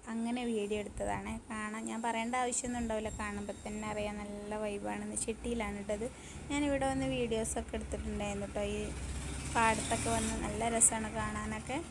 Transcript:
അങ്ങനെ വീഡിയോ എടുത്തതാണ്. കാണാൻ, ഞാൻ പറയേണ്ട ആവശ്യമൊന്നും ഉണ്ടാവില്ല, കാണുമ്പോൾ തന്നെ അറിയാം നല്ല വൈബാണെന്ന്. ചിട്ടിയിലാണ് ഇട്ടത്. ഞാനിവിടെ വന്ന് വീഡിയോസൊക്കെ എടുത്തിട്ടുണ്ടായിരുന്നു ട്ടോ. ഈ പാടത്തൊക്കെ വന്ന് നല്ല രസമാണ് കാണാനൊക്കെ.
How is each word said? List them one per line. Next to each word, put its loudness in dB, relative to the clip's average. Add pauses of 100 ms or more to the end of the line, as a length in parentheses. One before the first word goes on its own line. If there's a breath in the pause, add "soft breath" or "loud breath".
(100)
അങ്ങനെ 0 (120)
വീഡിയോ 2
എടുത്തതാണ്. -2 (180)
കാണാൻ, -4
ഞാൻ -2
പറയേണ്ട 2
ആവശ്യമൊന്നും 0
ഉണ്ടാവില്ല, 0 (100)
കാണുമ്പോൾ -4
തന്നെ -4
അറിയാം -2
നല്ല -4
വൈബാണെന്ന്. -2
ചിട്ടിയിലാണ് -2
ഇട്ടത്. -2 (420 loud breath)
ഞാനിവിടെ 4
വന്ന് 2 (100)
വീഡിയോസൊക്കെ 0
എടുത്തിട്ടുണ്ടായിരുന്നു -2
ട്ടോ. 2 (120)
ഈ 0 (760)
പാടത്തൊക്കെ 4
വന്ന് 2 (100)
നല്ല 2
രസമാണ് 6
കാണാനൊക്കെ. -2 (120)